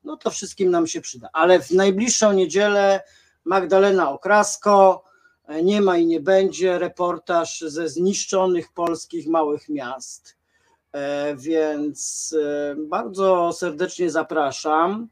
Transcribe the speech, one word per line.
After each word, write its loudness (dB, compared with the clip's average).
No -12
to -4
wszystkim -4
nam 0
się -8
przyda. -18
Ale 6
w -6
najbliższą 2
niedzielę 2
Magdalena 2
Okrasko, 4
e, -4
nie 2
ma 2
i 4
nie 0
będzie, 2
reportaż -4
ze -6
zniszczonych -2
polskich -6
małych -2
miast. -12
E, -6
więc, -4
e, -4
bardzo 0
serdecznie -4
zapraszam. -2